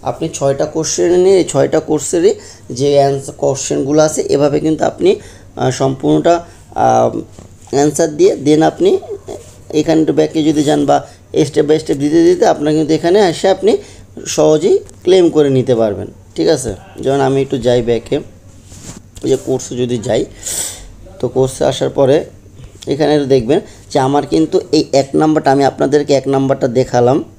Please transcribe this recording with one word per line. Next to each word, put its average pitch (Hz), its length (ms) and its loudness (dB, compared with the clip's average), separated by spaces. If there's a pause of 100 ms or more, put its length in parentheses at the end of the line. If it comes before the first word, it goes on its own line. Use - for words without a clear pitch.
আপনি 143 320 -6
ছয়টা 139 320 -2
question 170 580 0
নিয়ে, 190 140 4
এই 165 60 2
ছয়টা 139 360 0
কোর্সেরই 165 540 0 (360)
যে 131 240 -2
answer, 139 440 0
কোশ্চেনগুলো 143 640 -2
আছে, 151 200 0
এভাবে 143 380 0
কিন্তু 156 260 -2
আপনি, - 300 0 (400)
আহ, 127 160 -2
সম্পূর্ণটা, 151 760 0 (300)
আহ, 120 420 2 (540)
answer 147 460 0
দিয়ে 180 180 4 (100)
then 151 180 4
আপনি 175 360 0 (760)
এখানে 156 280 0
একটু 156 120 0
ব্যাকে 156 300 0
যদি 151 200 0
যান 147 220 0
বা 143 120 2 (360)
step 147 360 0
by 156 140 4
step 151 200 -4
দিতে 156 200 2
দিতে 175 220 4
আপনার 151 280 0
কিন্তু 156 200 0
এখানে 175 360 2
এসে 175 200 -2
আপনি 202 280 2 (480)
সহজেই 156 540 2 (240)
claim 180 260 4
করে 147 200 2
নিতে 127 260 2
পারবেন। 101 320 -2 (280)
ঠিক 165 120 -2
আছে, 120 280 -2 (260)
যেমন 139 200 0
আমি 135 200 0
একটু 139 160 -4
যাই 120 240 2
ব্যাকে, 117 360 -2 (1040)
ওই 127 60 -4
যে 131 160 2
কোর্সে 131 300 -6
যদি 123 220 -2
যাই, 110 280 -2 (960)
তো 127 80 -4
কোর্সে 131 380 -2
আসার 135 240 -2
পরে 139 360 2 (640)
এখানে 147 380 0
দেখবেন 131 340 2 (320)
যে 147 80 0
আমার 139 260 2
কিন্তু 160 340 0 (120)
এই 151 120 2 (100)
এক 135 220 2
নাম্বারটা, 156 360 2
আমি 139 140 2
আপনাদেরকে 143 480 0
এক 135 140 0
নাম্বারটা 135 400 0
দেখালাম 123 560 0 (160)